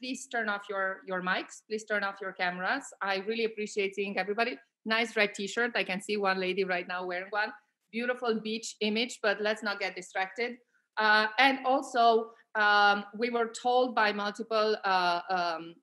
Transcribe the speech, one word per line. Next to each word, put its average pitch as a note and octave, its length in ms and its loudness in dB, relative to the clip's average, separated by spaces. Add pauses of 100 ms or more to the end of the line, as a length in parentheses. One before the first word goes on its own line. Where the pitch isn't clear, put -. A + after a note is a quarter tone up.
please B3+ 260 -10
turn A3+ 220 -4
off G3+ 200 -4
your, F#3+ 380 -4
your F#3 160 -4
mics. G3+ 460 -4
Please G#3+ 160 -6
turn G#3 180 -2
off G3 180 -4
your F#3+ 120 -8
cameras. F#3 680 -2
I G3 180 -2
really A3+ 260 -2
appreciate G#3 500 -4
seeing G3 240 -4
everybody. G#3+ 400 -2 (260)
Nice A3+ 320 0
red G#3 160 4
t-shirt. A#3 440 -4
I G3 80 0
can F#3+ 180 -6
see G#3 140 -4
one F#3+ 240 0
lady F#3 240 0
right F3+ 240 -2
now F3+ 180 -6
wearing F3+ 240 -6
one. G#3 220 -2 (400)
Beautiful A#3+ 460 -2
beach A3 440 -6
image, G#3+ 380 0
but G3+ 200 0
let's G#3+ 240 -2
not G3+ 160 -4
get F#3 160 -4
distracted. G3 640 -6 (380)
Uh, G#3+ 300 6 (140)
and C4+ 260 6
also, A#3 640 4 (240)
um, G#3 480 6 (160)
we A#3+ 120 0
were A#3 200 0
told B3 460 2
by G#3+ 160 4
multiple, G#3+ 720 0
uh, F3+ 440 2
um, E3+ 540 -2